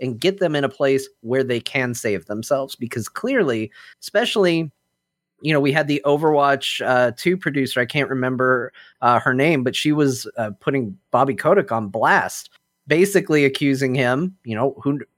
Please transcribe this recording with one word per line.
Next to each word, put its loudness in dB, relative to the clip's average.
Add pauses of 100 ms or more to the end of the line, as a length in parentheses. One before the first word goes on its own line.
and -6
get 0
them 0
in 0
a -2
place 0 (140)
where 0
they -2
can -2
save -4
themselves, -4
because -8
clearly, -2 (300)
especially, 0 (720)
you 0
know, 4
we 2
had 0
the 0
Overwatch, 2
uh, 2
two -2
producer. -2
I 0
can't -2
remember, 0 (280)
uh, 4
her 0
name, 2
but -2
she 0
was, 0 (100)
uh, -4
putting -4 (120)
Bobby 2
Kotick 2
on -2
blast, 0 (360)
basically 2
accusing 0
him, 0
you -6
know, -2
who, -2 (180)